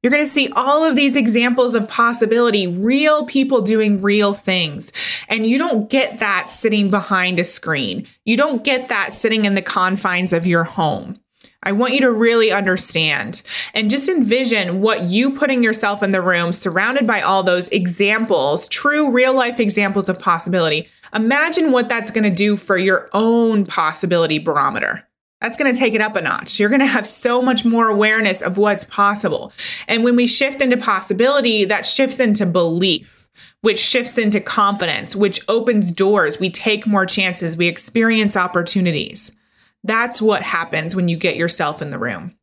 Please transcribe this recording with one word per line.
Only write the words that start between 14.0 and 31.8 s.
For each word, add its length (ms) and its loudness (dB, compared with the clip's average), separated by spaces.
envision 720 0
what 300 0
you 220 2
putting 320 0
yourself 400 0
in 80 0
the 100 0
room, 320 0
surrounded 540 0
by 140 0
all 200 2
those 280 0
examples, 1000 0
true 420 0
real 240 4
life 260 0
examples 480 0
of 120 -4
possibility. 680 0
Imagine 560 2
what 180 2
that's 220 -4
gonna 180 2
do 280 2
for 200 0
your 360 0
own 520 2
possibility 720 0
barometer. 640 -2
That's 160 -6
gonna 180 2
take 180 0
it 80 0
up 140 -4
a 60 0
notch. 380 -4
You're 100 2
gonna 160 4
have 200 0
so 360 0
much 240 0
more 220 2
awareness 540 2
of 160 -2
what's 280 2
possible. 680 -2
And 160 0
when 120 4
we 120 4
shift 340 -2
into 160 2
possibility, 880 2
that 200 -2